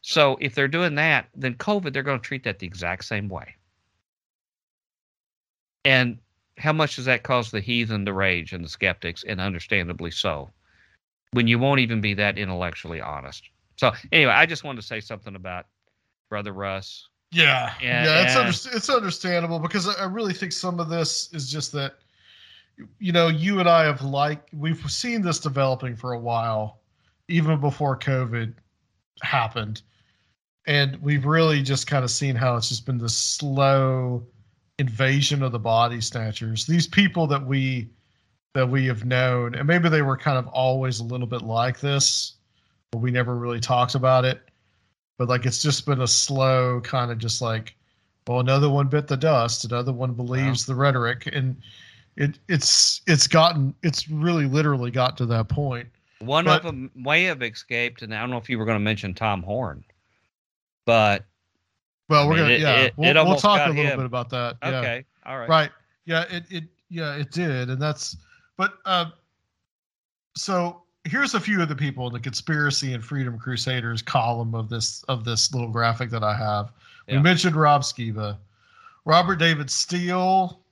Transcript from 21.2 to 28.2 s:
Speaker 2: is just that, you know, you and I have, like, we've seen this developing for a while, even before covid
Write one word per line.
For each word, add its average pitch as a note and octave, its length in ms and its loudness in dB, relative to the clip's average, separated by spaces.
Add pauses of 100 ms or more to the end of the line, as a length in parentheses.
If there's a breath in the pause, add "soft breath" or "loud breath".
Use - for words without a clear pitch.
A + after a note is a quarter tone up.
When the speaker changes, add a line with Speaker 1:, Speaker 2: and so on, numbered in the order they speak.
Speaker 2:
is C3+ 180 -8
just D3+ 220 -8
that, C#3 220 -6 (1040 soft breath)
you F#3 120 -2
know, E3+ 160 6
you E3+ 320 2
and F3 80 4
I E3+ 160 8
have, C#3 200 0
like, C#3+ 500 -2
we've D#3+ 260 -2 (100)
seen A#3 320 -4
this F3 180 0
developing C3 580 -2
for B2 160 -8
a A#2+ 60 -6
while, A2+ 600 -4 (480)
even D#3+ 320 2
before C#3 380 -2
covid A#2+ 560 -2 (680)